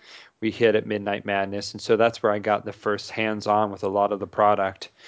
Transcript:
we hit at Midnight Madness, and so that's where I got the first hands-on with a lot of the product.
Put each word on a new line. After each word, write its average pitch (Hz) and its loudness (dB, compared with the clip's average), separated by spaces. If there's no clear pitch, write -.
we 113 -2
hit 110 4
at 107 0
Midnight 104 -4
Madness, 98 -4
and 104 -14
so - 2
that's 117 2
where 110 4
I 104 -2
got 104 0
the 104 -10
first - -4
hands-on 107 0
with 98 -10
a 101 -2
lot 101 2
of 101 -2
the 101 -6
product. 101 0